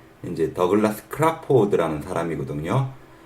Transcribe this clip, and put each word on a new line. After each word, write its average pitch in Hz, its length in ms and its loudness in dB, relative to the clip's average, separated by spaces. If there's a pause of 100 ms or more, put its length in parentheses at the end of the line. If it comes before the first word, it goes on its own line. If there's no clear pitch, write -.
(320)
이제 80 220 -2
더글라스 104 540 2
크락포드라는 101 920 2
사람이거든요. 85 960 -4 (320)